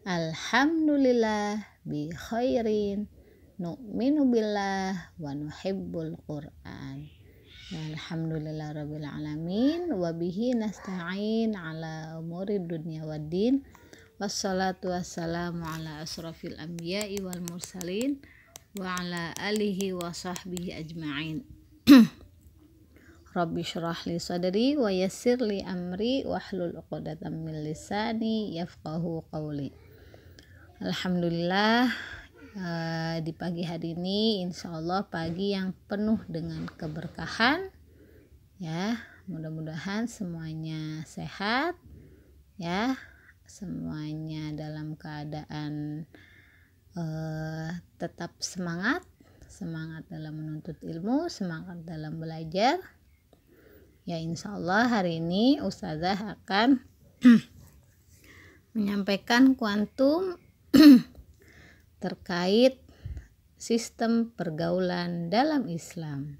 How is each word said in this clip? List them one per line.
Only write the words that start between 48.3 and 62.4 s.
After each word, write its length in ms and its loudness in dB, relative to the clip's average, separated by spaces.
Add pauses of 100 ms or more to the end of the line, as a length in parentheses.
semangat, 640 -4 (480)
semangat 560 -10
dalam 320 -10
menuntut 480 -8
ilmu, 480 -2
semangat 480 -8
dalam 400 -8
belajar. 560 0 (1300)
Ya, 160 -4
insya 320 -6
Allah 320 2
hari 320 2
ini 420 2
Ustazah 800 -4
akan 480 4 (340)
<clears throat> 60 -2 (1500)
menyampaikan 800 6
kuantum 800 2 (320)
<clears throat> 80 8 (1300)
terkait 760 4 (800)